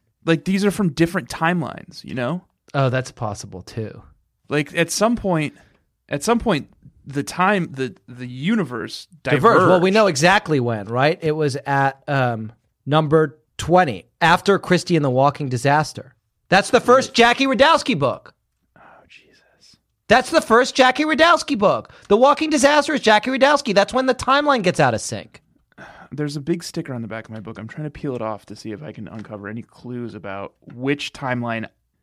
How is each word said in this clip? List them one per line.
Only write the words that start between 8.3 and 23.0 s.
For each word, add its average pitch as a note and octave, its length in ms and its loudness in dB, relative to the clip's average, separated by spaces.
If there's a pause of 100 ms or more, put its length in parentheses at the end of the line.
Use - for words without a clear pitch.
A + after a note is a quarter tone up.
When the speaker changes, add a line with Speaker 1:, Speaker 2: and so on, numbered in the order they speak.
Speaker 1:
diverged. C3 200 0
Speaker 2:
Diverged. F#3 240 6
Well, F3+ 120 6
we F#3 120 2
know G#3 160 4
exactly D#3+ 520 2
when, A2+ 280 -2
right? C3+ 340 0
It D#3 100 0
was D3+ 240 -2
at, C#3 540 -2
um, A#2+ 420 -2 (340)
number D#3 540 2 (180)
twenty, D3+ 520 0 (100)
after F3 400 4
Christie F3 380 0
and D3 80 0
the C3+ 40 0
Walking C3+ 380 0
Disaster. C#3 680 -2 (340)
That's G3 200 2
the A#3+ 120 4
first B3 300 4
Speaker 1:
Right. - 40 -12
Speaker 2:
Jackie A#3+ 320 4
Radowski C4+ 500 2
book. A#2+ 360 -4 (440)
Speaker 1:
Oh, - 40 -20 (260)
Jesus. - 720 -20 (320)
Speaker 2:
That's A#3 220 4
the D#4+ 100 4
first A#3+ 340 2
Jackie C4 300 2
Radowski D#4 520 2
book. D#3 360 0 (160)
The G3+ 80 6
Walking C#4+ 320 2
Disaster D4 440 2
is C#4 60 -2
Jackie G#3+ 320 2